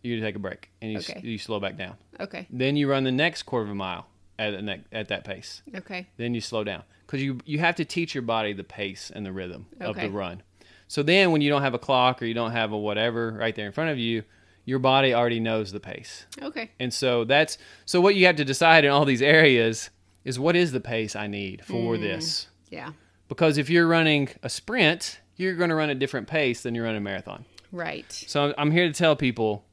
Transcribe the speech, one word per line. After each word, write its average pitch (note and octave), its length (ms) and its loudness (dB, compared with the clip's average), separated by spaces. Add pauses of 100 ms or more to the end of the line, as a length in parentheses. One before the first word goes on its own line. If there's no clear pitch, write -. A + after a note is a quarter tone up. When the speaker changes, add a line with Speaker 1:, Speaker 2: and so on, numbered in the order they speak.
Speaker 1:
You A#2+ 180 -4
take G#2+ 140 -4
a G#2 40 -8
break, F#2+ 320 -10 (100)
and A2 120 -8
you G#2 60 -6
s- - 120 -10
Speaker 2:
Okay. - 120 -14
Speaker 1:
you A2+ 160 -8
slow G#2 220 -6
back F#2+ 160 -6
down. F#2 200 -12 (220)
Speaker 2:
Okay. - 320 -12
Speaker 1:
Then C3 260 -2
you C#3+ 120 2
run C3+ 160 2
the C3 80 0
next D#3+ 300 0
quarter A#2 240 -4
of G#2 40 -8
a G2+ 40 -6
mile F#2 320 -8 (320)
at G#2+ 140 -2
the G2 100 -8
ne-, F#2+ 300 -8
at A2 160 -8
that G2+ 160 -6
pace. - 380 -12 (120)
Speaker 2:
Okay. F#3+ 320 -12 (100)
Speaker 1:
Then A#2+ 180 -4
you A2+ 60 -4
slow A2 240 -6
down F#2+ 180 -8 (240)
'cause C3+ 140 -6
you, C3+ 240 -4
you D3 140 -6
have E3+ 180 2
to E3+ 80 -4
teach - 300 -6
your C3+ 80 -4
body A2+ 320 -2
the F#2+ 100 -10
pace - 500 -10
and G#2 120 -8
the F#2 60 -8
rhythm F2+ 340 -10 (140)
of C#3 160 -6
Speaker 2:
Okay. - 100 -6
Speaker 1:
the G2 60 -6
run. F#2+ 300 -8 (460)
So D3 140 -4
then F3+ 300 6
when D3+ 100 4
you C#3+ 80 2
don't C#3+ 120 2
have C3 120 0
a - 40 -4
clock B2+ 440 2
or - 20 -6
you A2+ 100 -2
don't A#2 180 -2
have A2+ 200 -2
a G#2+ 60 -4
whatever A2+ 540 0
right A2+ 220 -2
there G#2 120 -8
in G2+ 60 -10
front D#3+ 180 -2
of C3+ 80 -4
you, A2+ 260 -2 (400)
your C3 140 -2
body C3 340 4
already A#2 280 2
knows A2 320 -2
the G2+ 80 -8
pace. - 460 -16 (140)
Speaker 2:
Okay. C4+ 300 -10 (100)
Speaker 1:
And B2 140 -4
so B2 300 0
that's, C#3+ 340 2 (260)
so F3+ 160 2
what G3+ 140 6
you F#3 120 6
have F3 100 6
to D3 80 0
decide D#3+ 400 6
in C#3+ 60 6
all C#3+ 140 6
these C3 180 2
areas C#3 680 6 (340)
is B2+ 140 -6
what E3 180 2
is E3+ 160 2
the B2 80 -2
pace A2 360 -6
I G#2 100 -6
need G2+ 380 -8
for A#2 320 -2
Speaker 2:
Mm, G#2+ 40 -4
Speaker 1:
this? - 460 -6 (240)
Speaker 2:
yeah. B2+ 220 -14 (360)
Speaker 1:
Because D3+ 300 2
if C#3 120 -2
you're E3+ 160 6
running D#3 420 4 (140)
a C3 60 -8
sprint, F3 720 -2 (160)
you're F#3 180 -2
gonna E3 200 0
run D#3 160 0
a C#3 40 -2
different C3 340 -4
pace C#3 340 0
than A#2 120 -4
you A#2 80 -4
run A2+ 140 -2
a G#2 40 -4
marathon. G2 440 -8 (280)
Speaker 2:
Right. D#3+ 380 -10 (160)
Speaker 1:
So C#3+ 220 0
I'm, C#3 100 -2
I'm D3 120 2
here F3 160 4
to D3+ 60 0
tell D#3+ 240 4
people A2 560 -2